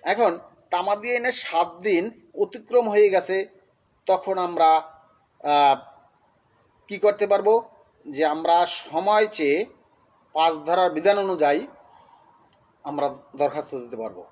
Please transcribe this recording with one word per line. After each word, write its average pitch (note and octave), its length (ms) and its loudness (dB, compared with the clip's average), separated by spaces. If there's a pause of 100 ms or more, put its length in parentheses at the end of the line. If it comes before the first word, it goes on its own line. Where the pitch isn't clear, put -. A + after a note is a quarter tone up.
এখন G3 380 0 (300)
তামাদি G#3 440 -2
আইনে A#3+ 180 -2
সাত - 440 -2
দিন F#3+ 580 -4
অতিক্রম A3 560 -2
হয়ে G#3 200 6
গেছে, F#3+ 380 -2 (580)
তখন F#3+ 320 0
আমরা, E3+ 320 2 (720)
আহ, C#3+ 320 4 (1120)
কি G3+ 100 -12
করতে G3+ 300 0
পারবো? G3+ 420 2 (380)
যে D3 180 -2
আমরা D#3+ 400 2
সময় G3+ 640 -2
চেয়ে E3 380 -2 (680)
পাঁচ D#3+ 200 2 (120)
ধারার F3 260 2
বিধান F3+ 260 0
অনুযায়ী F#3 500 0 (1160)
আমরা C#3+ 320 -4 (200)
দরখাস্ত C#3 400 -4
দিতে A#2+ 220 -12
পারবো। F#2+ 340 -12